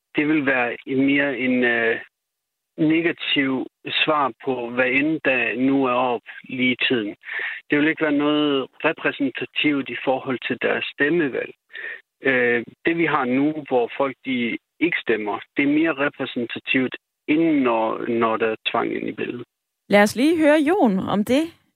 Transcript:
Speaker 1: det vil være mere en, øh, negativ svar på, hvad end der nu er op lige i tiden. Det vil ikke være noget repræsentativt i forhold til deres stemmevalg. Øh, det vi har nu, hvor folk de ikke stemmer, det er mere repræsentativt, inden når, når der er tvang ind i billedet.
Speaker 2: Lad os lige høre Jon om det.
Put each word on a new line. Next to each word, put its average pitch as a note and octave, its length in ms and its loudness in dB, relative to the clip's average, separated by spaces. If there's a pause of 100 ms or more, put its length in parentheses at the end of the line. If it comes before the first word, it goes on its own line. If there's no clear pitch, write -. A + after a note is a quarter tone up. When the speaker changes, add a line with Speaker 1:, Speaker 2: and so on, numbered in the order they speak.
(160)
Speaker 1:
det D3 120 2
vil D#3 180 2
være B2 300 0 (200)
mere C#3 420 2
en, B2+ 260 2
øh, A#2 340 2 (800)
negativ D#3 880 0 (380)
svar D3 280 2 (120)
på, B2 260 -4
hvad B2 200 0
end D3 340 0
der B2 360 0
nu C3+ 240 4
er B2 80 2
op B2 280 0 (280)
lige B2+ 240 0
i - 160 -4
tiden. A2+ 260 0 (560)
Det D3 80 4
vil D3+ 100 4
ikke D#3 140 -2
være D3+ 100 2 (140)
noget D3 400 2 (180)
repræsentativt C#3+ 1040 -2
i A#2+ 160 -8
forhold C3 420 -2
til B2 160 -4
deres A#2 220 0
stemmevalg. C#3+ 680 0 (720)
Øh, A#2+ 420 2 (220)
det E3 120 0
vi E3+ 60 0
har C#3+ 200 0
nu, C#3 300 2 (140)
hvor B2 280 0
folk C#3 280 -2
de A#2+ 340 -2 (220)
ikke E3+ 200 0
stemmer, G#2 380 -2 (180)
det D3 80 2
er C#3+ 160 2
mere E3 120 2 (140)
repræsentativt, B2+ 880 -4 (320)
inden D#3 340 2
når, A2+ 460 0
når A2+ 280 0
der A2+ 100 0
er A2 100 -2 (140)
tvang A#2 260 -2
ind A2 120 -6
i A2 40 -6
billedet. A#2+ 320 -8 (440)
Speaker 2:
Lad G3+ 140 6
os G#3 140 2
lige D#4 220 2
høre D#4 220 4
Jon C#4+ 380 2
om G3+ 260 -2
det. C#4+ 180 2 (340)